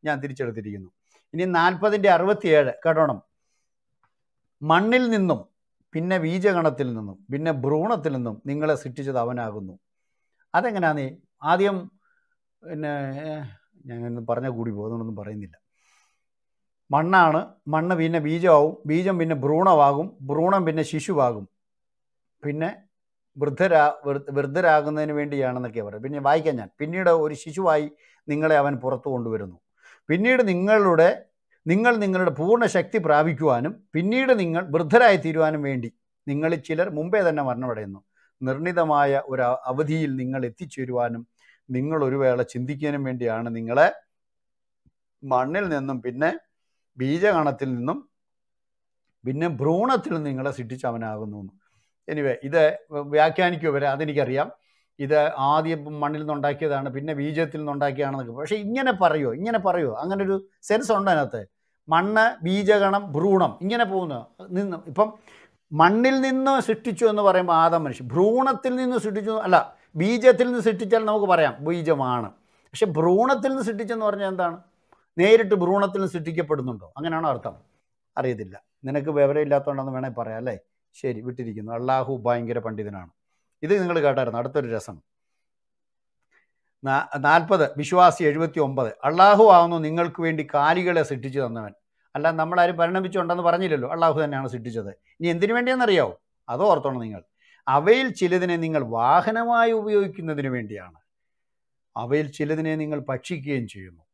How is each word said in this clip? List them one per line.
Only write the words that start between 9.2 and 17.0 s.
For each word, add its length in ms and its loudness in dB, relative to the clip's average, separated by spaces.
അതെങ്ങനെയാന്നേ? 600 -2
ആദ്യം, 480 0
പിന്നെ, 180 -8
ഏ, 240 -12
ഞാനൊന്നും 400 -10
പറഞ്ഞ 220 -4
കൂടി 240 -6
പോകും, 140 -8
അതുകൊണ്ടൊന്നും 300 -8
പറയുന്നില്ല. 420 -14
മണ്ണാണ്, 560 4